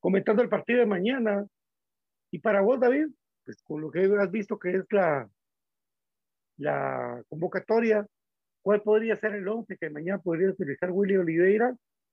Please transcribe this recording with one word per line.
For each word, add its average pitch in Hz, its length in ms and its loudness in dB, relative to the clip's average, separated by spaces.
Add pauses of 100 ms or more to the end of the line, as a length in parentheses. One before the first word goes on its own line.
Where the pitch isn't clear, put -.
comentando 196 400 2
el 240 80 2
partido 233 300 0
de 240 80 4
mañana. 208 600 0 (840)
Y 175 80 -10
para 202 240 2
vos, 240 180 2
David, 269 280 2 (360)
pues - 180 -20
con 156 200 -8
lo 151 80 -8
que 185 180 2 (100)
has 196 120 0
visto 202 280 -6
que 180 120 -6
es 185 180 -2
la, 156 400 0 (1300)
la 135 720 -4
convocatoria, 208 800 0 (560)
¿cuál 202 180 2
podría 214 400 2
ser 208 140 -4
el 196 120 -8
once 214 320 -6
que 165 120 -8
mañana 165 320 -6
podría 175 260 0
utilizar 180 420 -4
Willy 190 280 2
Oliveira? 190 580 2 (360)